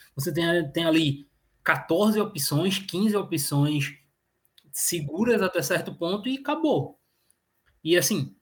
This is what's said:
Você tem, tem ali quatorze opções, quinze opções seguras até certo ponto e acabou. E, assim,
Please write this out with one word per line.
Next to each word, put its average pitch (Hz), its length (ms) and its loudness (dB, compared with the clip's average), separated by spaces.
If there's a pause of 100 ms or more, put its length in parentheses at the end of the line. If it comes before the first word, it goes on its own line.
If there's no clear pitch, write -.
(140)
Você 139 160 -4
tem, 170 400 0
tem 165 140 -2
ali 156 420 2 (380)
quatorze 190 560 2
opções, 165 580 0
quinze 208 380 0
opções 147 800 0 (760)
seguras 180 680 0
até 180 220 0
certo 175 320 -2
ponto 202 340 -4
e 262 80 -2
acabou. 277 640 -2 (840)
E, 165 140 2
assim, 170 460 0